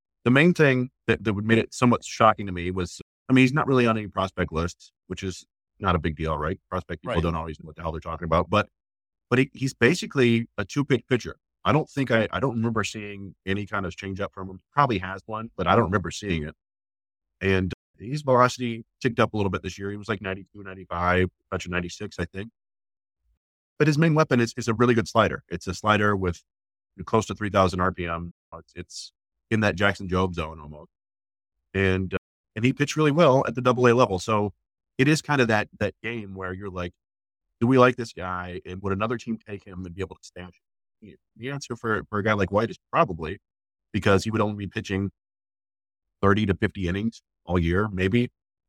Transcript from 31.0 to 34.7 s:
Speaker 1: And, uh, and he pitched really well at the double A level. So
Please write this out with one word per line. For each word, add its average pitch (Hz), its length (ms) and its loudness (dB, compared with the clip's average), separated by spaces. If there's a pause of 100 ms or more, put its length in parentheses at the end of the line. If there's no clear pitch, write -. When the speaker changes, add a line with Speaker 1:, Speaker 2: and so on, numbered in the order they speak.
Speaker 1:
And, 95 400 0
uh, 92 40 -4 (380)
and 110 80 0
he 131 80 4
pitched - 240 -2
really 147 140 2
well 139 360 6
at - 80 -4
the 127 60 -4
double 123 260 4
A 117 60 10
level. 110 260 4
So 104 340 -2 (460)